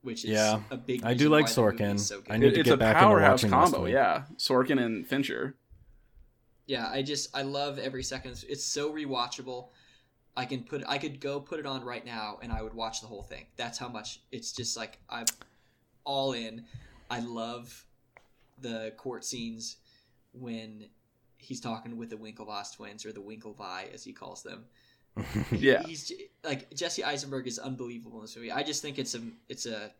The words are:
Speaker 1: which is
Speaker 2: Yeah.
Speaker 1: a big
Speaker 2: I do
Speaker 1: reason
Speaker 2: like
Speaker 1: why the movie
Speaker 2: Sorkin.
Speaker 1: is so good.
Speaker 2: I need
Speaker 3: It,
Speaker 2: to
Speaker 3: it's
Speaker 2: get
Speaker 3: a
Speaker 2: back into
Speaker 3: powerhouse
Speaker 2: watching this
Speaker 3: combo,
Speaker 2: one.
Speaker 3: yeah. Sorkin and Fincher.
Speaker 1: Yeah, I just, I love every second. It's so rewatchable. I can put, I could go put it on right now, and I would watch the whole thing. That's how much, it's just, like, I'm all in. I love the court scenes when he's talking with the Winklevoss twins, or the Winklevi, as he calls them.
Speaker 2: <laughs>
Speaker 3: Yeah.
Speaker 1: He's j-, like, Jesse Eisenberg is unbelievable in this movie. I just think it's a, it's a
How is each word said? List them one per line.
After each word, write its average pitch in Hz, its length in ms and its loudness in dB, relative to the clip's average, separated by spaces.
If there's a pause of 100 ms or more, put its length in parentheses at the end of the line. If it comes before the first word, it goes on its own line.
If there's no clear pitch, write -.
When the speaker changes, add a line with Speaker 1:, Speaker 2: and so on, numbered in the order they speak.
Speaker 1:
which 117 220 -8
is 110 80 0
Speaker 2:
Yeah. 107 280 4 (100)
Speaker 1:
a 131 60 -8
big 123 260 -4
Speaker 2:
I 120 120 2
do 147 160 6
Speaker 1:
reason - 20 -
Speaker 2:
like 151 140 8
Speaker 1:
why - 80 0
the 127 80 6
movie 104 160 6
Speaker 2:
Sorkin. 101 160 2
Speaker 1:
is 101 120 0
so 101 140 -6
good. - 100 -12
Speaker 2:
I 107 60 0
need 120 120 8
Speaker 3:
It, - 60 10
Speaker 2:
to 165 60 6
Speaker 3:
it's 139 80 6
Speaker 2:
get 117 60 12
Speaker 3:
a - 20 4
Speaker 2:
back 110 200 8
into 165 100 10
Speaker 3:
powerhouse 156 360 10
Speaker 2:
watching 107 80 4
this 127 80 8 (120)
Speaker 3:
combo, - 120 2
Speaker 2:
one. - 80 0
Speaker 3:
yeah. 117 340 4 (120)
Sorkin 131 480 4
and 113 220 -2
Fincher. 135 500 -2 (1080)
Speaker 1:
Yeah, 120 240 -4
I 135 120 -2
just, 139 320 -4
I 139 60 -2
love 139 380 -4
every 131 240 -6
second. 131 480 -10
It's - 140 -6
so 151 280 -2
rewatchable. 127 760 -4 (680)
I 127 80 -2
can 127 200 -6
put, 139 220 -8
I 139 120 -2
could 143 220 -6
go 139 200 -4
put 156 180 -8
it 147 60 -8
on 131 200 -6
right 120 200 -10
now, 110 380 -8
and 117 100 -6
I 110 80 -2
would 110 140 -8
watch 113 260 -6
the 117 60 -16
whole 104 160 -12
thing. 69 240 -16 (100)
That's 120 220 -8
how 120 100 -8
much, 110 320 -12 (100)
it's 117 220 -10
just, 117 240 -4
like, 110 220 -10 (100)
I'm 117 160 -8 (800)
all 135 300 0
in. 117 320 -8 (440)
I 120 100 -4
love 120 680 -8 (760)
the 113 380 -6
court 123 260 -10
scenes 117 520 -8 (580)
when 113 560 -12 (480)
he's - 220 -10
talking 117 360 -8
with 117 140 -10
the 113 60 -10
Winklevoss 107 600 -10
twins, 104 280 -14
or 107 80 -10
the 104 80 -12
Winklevi, 101 720 -12
as - 120 -16
he - 80 -16
calls - 300 -16
them. 98 220 -14 (520)
Speaker 2:
<laughs> - 340 -4
Speaker 3:
Yeah. 123 320 4
Speaker 1:
He's 160 260 -10
j-, - 220 -14 (140)
like, 139 280 -6
Jesse 170 320 -6
Eisenberg 135 440 -4
is 117 100 -8
unbelievable 120 640 -10
in - 40 -16
this 110 120 -16
movie. 117 160 -10
I 127 100 -2
just 147 180 -4
think 143 180 -8
it's 131 160 -4
a, 117 60 -8 (280)
it's - 180 -10
a 104 340 -8